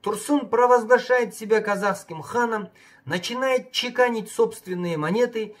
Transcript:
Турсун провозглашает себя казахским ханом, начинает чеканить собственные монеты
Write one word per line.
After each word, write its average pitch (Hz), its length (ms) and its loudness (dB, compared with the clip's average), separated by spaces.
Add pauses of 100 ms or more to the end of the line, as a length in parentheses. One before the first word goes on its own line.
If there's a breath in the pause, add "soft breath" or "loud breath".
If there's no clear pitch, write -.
Турсун 214 480 -2
провозглашает 247 880 4
себя 214 240 0
казахским 196 600 -4
ханом, 226 500 -4 (340 loud breath)
начинает 247 640 -2
чеканить 240 580 -2
собственные 180 680 -2
монеты 214 640 -2